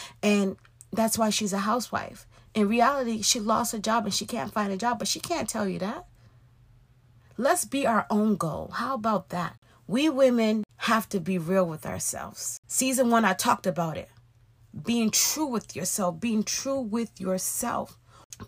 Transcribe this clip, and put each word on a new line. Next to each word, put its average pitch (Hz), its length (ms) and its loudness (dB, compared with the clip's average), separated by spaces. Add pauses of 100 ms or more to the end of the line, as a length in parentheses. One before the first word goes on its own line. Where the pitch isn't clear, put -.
(220)
and 202 360 2 (340)
that's 226 260 0
why 220 120 2
she's 202 240 0
a 196 60 0
housewife." - 680 -4 (300)
In 214 120 4
reality, 233 540 2
she 233 180 2
lost 220 340 0
her 233 40 -4
job 220 280 0
and 202 80 -2
she - 120 -2
can't 220 260 -6
find 202 200 -2
a 190 60 -4
job, 233 200 -2
but 214 100 -4
she - 120 -2
can't 320 280 -4
tell 214 200 -2
you 180 120 -4
that. 226 280 -8 (1300)
Let's 285 260 4
be 269 220 -2
our 220 240 2
own 214 280 4
goal. 160 360 -4
How 254 220 -4
about 214 340 -2
that? 175 260 -4 (300)
We 277 240 2
women 233 540 4 (140)
have 220 320 0
to 202 100 -2
be 180 180 -2
real 180 300 2
with 156 180 -8
ourselves. - 720 -8 (100)
Season 254 440 2
one, 226 120 6
I 190 100 4
talked 233 340 2
about 165 300 -2
it. - 120 -12 (760)
Being 233 280 2
true - 340 2
with 240 300 -4
yourself, 175 440 -2
being 214 240 0
true - 360 -2
with 226 420 -4
yourself. - 800 -4 (480)